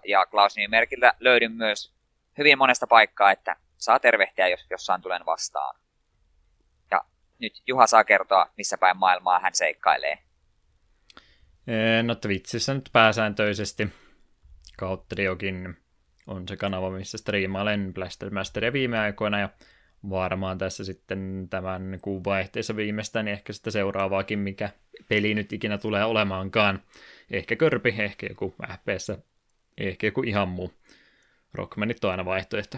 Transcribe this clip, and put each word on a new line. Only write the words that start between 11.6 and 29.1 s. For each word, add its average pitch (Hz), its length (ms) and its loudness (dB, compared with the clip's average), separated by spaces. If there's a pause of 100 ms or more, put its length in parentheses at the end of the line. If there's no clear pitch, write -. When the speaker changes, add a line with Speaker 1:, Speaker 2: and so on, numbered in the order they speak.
Speaker 2:
Ee, 113 360 2
no 117 120 -2
Twitchissä 110 580 -4
nyt 135 200 -6
pääsääntöisesti. 107 960 2 (880)
Kautteriokin 92 1000 -6 (500)
on 92 200 -10
se 95 100 -10
kanava, 95 320 -4
missä 95 280 -10
striimailen 98 760 -2
Blaster 95 360 -10
Masteria 104 440 -4
viime 123 260 -2
aikoina, 104 400 -2
ja 98 100 -2 (600)
varmaan 95 480 -4
tässä 95 260 -6
sitten 95 640 -8
tämän 92 520 -8
kuun 95 220 -6
vaihteessa 98 520 -4
viimeistään, 107 500 -4
niin 101 80 -4
ehkä 101 200 -10
sitä - 180 -8
seuraavaakin, 98 680 -2
mikä 101 300 -6 (380)
peli 107 260 2
nyt 107 200 -4
ikinä 104 240 -4
tulee 107 280 0
olemaankaan. 101 800 0 (480)
Ehkä 107 240 -4
Körpi, 123 420 2
ehkä 104 320 -6
joku 101 260 -8 (120)
F - 180 -16
P - 20 -4 (100)
S, - 140 -8 (640)